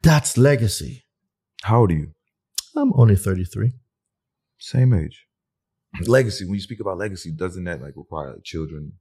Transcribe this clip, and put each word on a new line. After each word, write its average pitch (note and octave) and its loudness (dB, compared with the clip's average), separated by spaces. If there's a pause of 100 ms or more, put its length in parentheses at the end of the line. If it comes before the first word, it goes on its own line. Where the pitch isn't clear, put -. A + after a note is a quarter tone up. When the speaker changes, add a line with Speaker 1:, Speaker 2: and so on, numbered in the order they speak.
Speaker 1:
That's D#3 4
legacy. B2 2 (580)
Speaker 2:
How A2+ 4
old G2+ 4
are E2 2
you? D2+ -4 (640)
Speaker 1:
I'm C#4+ 2
only G#2+ 6
thirty-three. G2 -2 (840)
Speaker 2:
Same B2+ 2
age. D#2 -4 (800)
Legacy. A#2+ 2
When F#2+ -6
you G2+ -4
speak A2 -14
about F#2+ -6
legacy, F#2 -8
doesn't F2+ -8
that, E2 -8
like, C2+ -16
require, D2 -12
like, - -20
children? D2+ -10